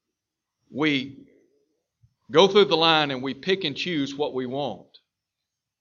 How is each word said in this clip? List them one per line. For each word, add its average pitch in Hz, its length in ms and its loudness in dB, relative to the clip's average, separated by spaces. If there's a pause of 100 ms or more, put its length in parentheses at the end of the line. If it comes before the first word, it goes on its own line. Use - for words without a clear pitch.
(720)
We 139 560 -2 (1040)
go 165 160 8
through 196 180 4
the 165 120 0
line 156 340 2
and 127 100 -6
we 135 140 -6
pick 185 280 -4
and 147 140 -6
choose 143 380 -4
what 139 180 -4
we 127 140 -6
want. 123 400 -8 (920)